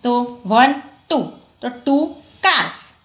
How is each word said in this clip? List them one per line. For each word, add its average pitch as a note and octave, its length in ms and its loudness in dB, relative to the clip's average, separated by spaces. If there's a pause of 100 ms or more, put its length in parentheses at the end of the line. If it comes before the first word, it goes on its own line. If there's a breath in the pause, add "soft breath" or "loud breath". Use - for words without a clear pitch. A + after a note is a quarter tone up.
તો A#3+ 440 -2
વન, A#3+ 260 4 (380)
ટુ. C#4 220 -2 (280)
તો A#3+ 80 -8
ટુ C#4 380 0 (360)
cars. C#4 500 -2 (120)